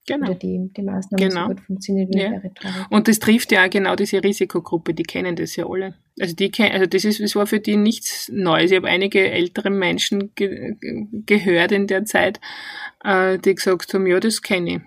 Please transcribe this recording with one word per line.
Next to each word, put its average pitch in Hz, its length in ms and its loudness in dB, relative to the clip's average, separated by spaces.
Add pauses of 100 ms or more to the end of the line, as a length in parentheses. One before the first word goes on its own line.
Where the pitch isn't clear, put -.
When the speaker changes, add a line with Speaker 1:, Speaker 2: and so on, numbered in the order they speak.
Speaker 1:
Genau. 277 180 -2
Speaker 2:
Oder 185 80 -2
die, 185 420 -4
die 202 60 -6
Maßnahmen 190 460 0
Speaker 1:
Genau. 180 120 -2
Speaker 2:
so 180 80 -2
gut 190 100 -6
funktioniert 190 540 -4
wie 196 80 2
Speaker 1:
Ja. 196 80 -2
Speaker 2:
der 196 140 -6
Rhetorik. 190 300 -10 (160)
Speaker 1:
Und 214 200 4
das 214 100 4
trifft 226 320 4
ja 190 160 6
genau 185 300 2
diese 196 260 0
Risikogruppe, 175 680 0
die 165 100 -4
kennen 180 320 -4
das 165 220 -6
ja 170 100 -4
alle. 190 280 -6 (220)
Also 170 160 -4
die 196 160 0
ken-, 208 220 2
also 190 140 2
das 185 180 0
ist, 214 160 2
das 208 160 -2
war 208 100 2
für 214 140 0
die 208 160 0
nichts - 580 0
Neues. 170 380 2
Ich 190 60 6
habe 180 100 0
einige 196 420 2
ältere 180 400 -2
Menschen 196 680 0
ge-, 202 440 -4
ge-, 233 280 -8 (180)
gehört 180 480 4
in 196 140 2
der 196 180 0
Zeit, 190 340 0 (640)
äh, 190 340 2
die 190 180 2
gesagt 180 380 -2
haben, 190 140 2
„Ja, 180 140 4
das 220 200 0
kenne 175 340 -2
ich.“ 170 120 -6